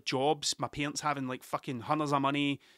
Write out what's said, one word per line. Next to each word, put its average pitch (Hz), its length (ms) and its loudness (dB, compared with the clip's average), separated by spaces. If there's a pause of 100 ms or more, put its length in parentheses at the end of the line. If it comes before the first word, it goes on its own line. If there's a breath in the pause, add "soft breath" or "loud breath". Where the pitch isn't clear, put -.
jobs. 143 540 2
My 123 100 -2
parents 147 320 -4
having, 143 260 -2
like, 127 160 -6
fucking 139 380 -4
hunters 147 320 0
of 139 100 4
money. 143 380 2 (180 soft breath)